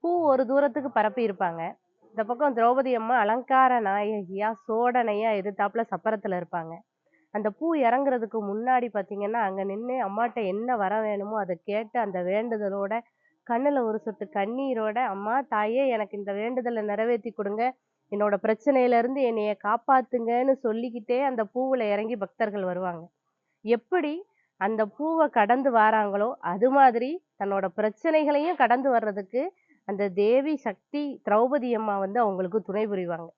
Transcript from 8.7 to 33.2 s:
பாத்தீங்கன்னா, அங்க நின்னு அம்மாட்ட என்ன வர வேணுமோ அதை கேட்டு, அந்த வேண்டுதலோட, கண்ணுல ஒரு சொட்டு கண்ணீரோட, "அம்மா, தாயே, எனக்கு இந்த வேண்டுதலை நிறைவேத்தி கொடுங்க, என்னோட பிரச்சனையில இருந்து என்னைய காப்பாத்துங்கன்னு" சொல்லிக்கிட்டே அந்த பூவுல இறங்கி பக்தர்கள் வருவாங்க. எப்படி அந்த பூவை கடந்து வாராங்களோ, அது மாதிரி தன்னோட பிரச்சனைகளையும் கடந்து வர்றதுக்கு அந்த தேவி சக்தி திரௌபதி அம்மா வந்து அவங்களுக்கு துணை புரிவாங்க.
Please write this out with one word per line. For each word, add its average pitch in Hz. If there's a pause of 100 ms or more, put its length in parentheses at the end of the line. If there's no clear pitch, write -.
பாத்தீங்கன்னா, 202
அங்க 196
நின்னு 226
அம்மாட்ட 226
என்ன 220
வர 208
வேணுமோ 214
அதை 175
கேட்டு, 214
அந்த 190
வேண்டுதலோட, 202 (480)
கண்ணுல 262
ஒரு 220
சொட்டு 208
கண்ணீரோட, 226
"அம்மா, 220
தாயே, 233
எனக்கு 214
இந்த 202
வேண்டுதலை 233
நிறைவேத்தி 220
கொடுங்க, 220 (380)
என்னோட 208
பிரச்சனையில 247
இருந்து 262
என்னைய 214
காப்பாத்துங்கன்னு" 240
சொல்லிக்கிட்டே 240
அந்த 254
பூவுல 247
இறங்கி 214
பக்தர்கள் 202
வருவாங்க. 180 (540)
எப்படி 302 (320)
அந்த 214
பூவை 311
கடந்து 247
வாராங்களோ, 214
அது 180
மாதிரி 269 (200)
தன்னோட 196 (100)
பிரச்சனைகளையும் 294
கடந்து 254
வர்றதுக்கு 226 (340)
அந்த 202
தேவி 240
சக்தி 277
திரௌபதி 240
அம்மா 214
வந்து 196
அவங்களுக்கு 190
துணை 208
புரிவாங்க. 170 (100)